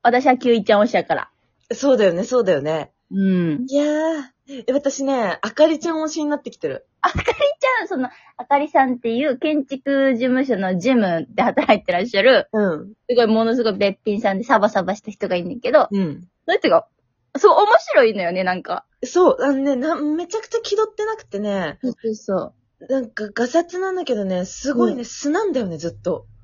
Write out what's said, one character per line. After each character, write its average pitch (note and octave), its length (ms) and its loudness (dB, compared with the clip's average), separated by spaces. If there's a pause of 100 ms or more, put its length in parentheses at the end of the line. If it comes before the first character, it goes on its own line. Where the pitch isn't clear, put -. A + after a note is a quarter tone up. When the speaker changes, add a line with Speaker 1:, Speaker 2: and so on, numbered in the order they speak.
Speaker 1:
私 B3 240 2
は B3+ 100 6
キ B3+ 140 0
ウ A#3 40 6
イ A3 100 0
ち A3 80 2
ゃ G3+ 60 6
ん G#3 40 4
推 G#3+ 60 4
し G#3+ 80 -4
や E3+ 80 0
か D#3+ 100 -2
ら。 - 160 -6 (420)
Speaker 2:
そ C4 220 2
う - 20 4
だ G#3 80 4
よ F3+ 80 6
ね、 F3 100 -2
そ A#3+ 180 0
う G#3 40 0
だ F#3 80 2
よ C#3 100 2
ね。 D#3 300 -4 (180)
Speaker 1:
う F#3 60 -12
ん。 F#3 520 0
Speaker 2:
い C4+ 60 -6
や D4 100 2 (640)
ー、 C4+ 200 -14
え、 B3+ 40 0
私 C#4 300 -2
ね、 A#3+ 400 -2
あ G#3+ 80 -6
か D4+ 160 4
り D#4+ 140 0
ち F4 80 -4
ゃ E4 60 -2
ん - 20 -4
推 D#4 120 -4
し D#4 140 -6
に D4 80 -2
な D4 60 -2
っ C#4+ 60 -12
て A#3 80 -12
き - 60 -20
て D#3 120 -6
る。 - 180 -8 (140)
Speaker 1:
あ - 100 0
か - 80 -6
り - 60 -6
ち A#4 80 0 (500)
ゃ - 20 -6
ん、 - 40 -10
そ F4+ 80 -4
の、 B3+ 120 -4 (280)
あ B3 80 -12
か C#4+ 140 2
り D4 100 -2
さ C4+ 180 4
ん B3+ 80 -2
っ A#3+ 40 -8
て A3+ 180 -4
い C#4+ 100 0
う B3 120 -2
建 D4+ 260 0
築 C4+ 500 0
事 A3+ 60 -4
務 C4 240 0
所 B3 120 0
の F#3 220 -2
事 G#3+ 120 0
務 F#3 380 2
で - 140 -2
働 A#3 320 2
い - 100 0
て F3+ 80 -2
ら F3 100 0
っ A3+ 40 -4
し A#3 100 -4
ゃ G3+ 60 2
る、 B3 300 4
Speaker 2:
う G3 240 0
ん。 F#3+ 160 -14 (160)
Speaker 1:
す B3 80 2
ご A#3+ 60 6
い、 A3+ 40 4
も A3 180 2
の A3+ 120 0
す A#3+ 80 0
ご A3 60 2
い - 20 -4
べ G3+ 180 0
っ G3 140 -10
ぴ G#3 100 -2
ん G3 60 -4
さ G3 120 0
ん G3 60 -2
で A3+ 60 -6
サ A3 160 2
バ G#3 80 2
サ G3 160 0
バ F#3 100 -4
し - 60 -10
た G#3+ 100 -14
人 G3 180 -8
が F3+ 60 -2
い F3 80 -2
ん F3+ 60 -8
ね F3+ 80 -8
ん B3 40 -12
け B3 120 -2
ど、 D4 180 6
Speaker 2:
う G3+ 80 -2
ん。 E3+ 300 -4 (180)
Speaker 1:
そ E4+ 60 0
の G4+ 60 2
人 A#3+ 120 0
が、 - 160 4 (500)
そ F4 160 6
う、 - 120 6
面 A4 140 4
白 E4+ 260 4
い A3 100 2
の G3 80 -4
よ E3+ 80 -2
ね、 F#3 140 -2
な F#3 100 0
ん F#3 80 -8
か。 - 220 -8 (200)
Speaker 2:
そ F4 280 4
う、 - 80 2
あ C4+ 80 0
の C#4 60 2
ね、 C4+ 200 0
な-、 C#4+ 220 -2
め D4+ 320 -4
ち G4+ 80 -8
ゃ - 40 -4
く - 60 -18
ち - 100 -8
ゃ - 40 0
気 G4+ 160 -4
取 G#4+ 140 0
っ - 40 -20
て G#4+ 100 -6
な A4 120 -4
く - 80 -20
て G3+ 160 -8
ね。 G3 420 -4
Speaker 1:
そ B3+ 60 -4
う A#3 40 -4
そ - 180 -6
う G#3+ 40 -4
そ G3 380 -6 (280)
う。 - 120 -6
Speaker 2:
な C4+ 80 0
ん A3+ 100 -10
か、 G#3+ 240 -10
ガ B3 140 -2
サ E4+ 160 2
ツ F4+ 160 -10
な F#4+ 100 -4
ん F#4 60 -4
だ F4+ 80 -6
け C4+ 100 -4
ど G#3 100 -4
ね、 F#3 200 -4
す C4 280 -8
ご A#3+ 160 2
い G3+ 40 -2
ね、 B3+ 60 -8
Speaker 1:
う A#3+ 40 -10
ん。 - 20 -10
Speaker 2:
素 - 260 -8
な G4 140 0
ん F#4 80 -4
だ C4 60 -2
よ G#3+ 80 -4
ね、 E3 120 -8
ず E3 100 -8
っ - 140 -12
と。 F3 240 -6 (180)